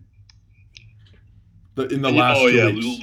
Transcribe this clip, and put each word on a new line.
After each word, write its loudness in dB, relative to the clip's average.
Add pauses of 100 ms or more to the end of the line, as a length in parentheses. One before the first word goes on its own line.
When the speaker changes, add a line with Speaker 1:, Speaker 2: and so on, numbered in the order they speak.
(1700)
Speaker 1:
the, -6
in -6
the -2
Speaker 2:
Yeah, 2
Speaker 1:
last 2
Speaker 2:
oh, 4
Speaker 1:
two 4
Speaker 2:
yeah, 4
Speaker 1:
weeks. -6
Speaker 2:
lo-, -8